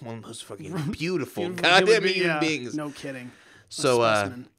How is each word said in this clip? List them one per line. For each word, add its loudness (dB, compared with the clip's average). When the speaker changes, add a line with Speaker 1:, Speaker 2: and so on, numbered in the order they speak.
Speaker 1:
one -10
of -14
those -14
fucking -14
Speaker 2:
<laughs> -4
Speaker 1:
beautiful -
Speaker 2:
Beautiful -4
Speaker 1:
goddamn 4
Speaker 2:
human 6
being, 0
Speaker 1:
human 0
Speaker 2:
yeah. -2
Speaker 1:
beings. -2
Speaker 2:
No -6
kidding. -12
A -18
Speaker 1:
So, 2
uh, 4
Speaker 2:
specimen. -10